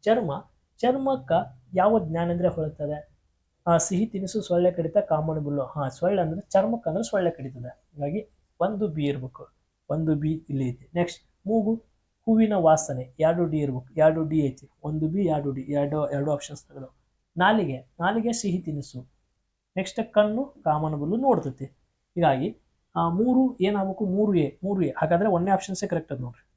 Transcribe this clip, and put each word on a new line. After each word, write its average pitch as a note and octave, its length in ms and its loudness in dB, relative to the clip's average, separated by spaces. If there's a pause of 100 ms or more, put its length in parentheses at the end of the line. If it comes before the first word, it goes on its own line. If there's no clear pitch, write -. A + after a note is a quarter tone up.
ಚರ್ಮ, G3 480 0 (280)
ಚರ್ಮಕ್ಕ C4 540 0 (420)
ಯಾವ G#3 260 4
ಜ್ಞಾನೇಂದ್ರಿಯ F3 500 0
ಹೊಳುತ್ತದೆ? D3+ 640 -6 (540)
ಆ, E3+ 100 6
ಸಿಹಿ F#3 280 0
ತಿನಿಸು, G3 360 -6
ಸೊಳ್ಳೆ F3+ 300 2
ಕಡಿತ, D#3+ 260 -2
ಕಾಮನ D#3 420 0
ಬಿಲ್ಲು. C#3+ 220 -4
ಹಾ, C3+ 280 -4
ಸೊಳ್ಳೆ F#3 320 0
ಅಂದ್ರೆ E3 200 -4
ಚರ್ಮಕ್ಕೆ G#3+ 480 0
ಅಂದ್ರೆ F#3 140 -2
ಸೊಳ್ಳೆ F#3 280 0
ಕಡಿತದೆ. B2+ 500 -12 (140)
ಹೀಗಾಗಿ D3 340 -6 (300)
ಒಂದು G3+ 280 -2
ಬಿ D3+ 180 -2
ಇರ್ಬೇಕು, C3+ 420 -6 (420)
ಒಂದು D#3 260 0
ಬಿ D3+ 160 -2
ಇಲ್ಲಿ C#3 380 -4
ಐತಿ. - 240 -12
ನೆಕ್ಸ್ಟ್ - 540 -4
ಮೂಗು, A3 280 2 (500)
ಹೂವಿನ A3 280 4
ವಾಸನೆ, D#3 680 2
ಎರಡು E3+ 260 4
ಡಿ D#3 140 0
ಇರ್ಬೇಕು, C3 380 -4
ಎರಡು D#3+ 260 4
ಡಿ D#3 220 2
ಐತಿ, - 240 -6 (140)
ಒಂದು D#3 240 -2
ಬಿ, F#3 180 0
ಎರಡು D3 260 0
ಡಿ, B2+ 100 -6
ಎರಡು, C#3+ 480 -2
ಎರಡು C#3+ 220 -2
ಆಪ್ಷನ್ಸ್ C#3+ 340 -8
ತೆಗೆದು. C3+ 300 -20 (420)
ನಾಲಿಗೆ, F3+ 420 2 (200)
ನಾಲಿಗೆ A3 340 0
ಸಿಹಿ F#3 280 -2
ತಿನಿಸು. C#3 520 -10 (640)
ನೆಕ್ಸ್ಟ್ F#3+ 380 -6
ಕಣ್ಣು G#3+ 320 2
ಕಾಮನ D#3 460 -2
ಬಿಲ್ಲು D#3 240 -2
ನೋಡ್ತೈತಿ. G3 500 0 (500)
ಹೀಗಾಗಿ, D3+ 420 2 (380)
ಆ, E3+ 140 0
ಮೂರು B3 520 2
ಏನಾಗ್ಬೇಕು? G3 440 0
ಮೂರು G3+ 280 2
ಎ, D3+ 300 2
ಮೂರು F#3+ 220 0
ಎ. C3+ 120 -2
ಹಾಗಾದ್ರೆ E3+ 320 2
ಒಂದನೇ F3+ 220 2
ಆಪ್ಷನ್ಸೇ F#3+ 360 -2
ಕರೆಕ್ಟ್ D#3+ 240 -4
ಅದ B2+ 100 -6
ನೋಡ್ರಿ. B2 360 -12